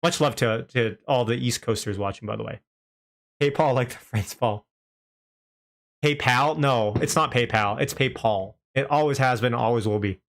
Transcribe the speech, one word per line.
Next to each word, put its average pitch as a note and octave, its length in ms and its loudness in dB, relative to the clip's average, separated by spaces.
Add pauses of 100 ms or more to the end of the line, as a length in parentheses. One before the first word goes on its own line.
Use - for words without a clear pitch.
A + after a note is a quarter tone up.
Much F3 180 0
love D3 160 2
to, A#2 280 0
to A2+ 320 -2 (100)
all B2+ 180 2
the A2+ 100 0
East B2 280 -2
Coasters G#2+ 360 -2
watching, G2 280 -6
by G#2+ 100 -6
the A2 80 -8
way. A2 160 -10 (800)
PayPal C#3+ 340 2
like B2 160 0
the - 60 -12
French - 420 -8
Paul. G#2 280 -2 (1400)
PayPal? C#3+ 520 2
No, B2 440 2
it's - 160 -2
not D#3 160 2
PayPal. A2+ 480 0
It's - 140 -2
PayPal. A2 600 -2 (200)
It C3+ 160 -2
always D3 280 2
has B2+ 220 2
been, A#2+ 140 0
always A#2 340 0
will G#2 100 2
be. G#2 220 -2 (120)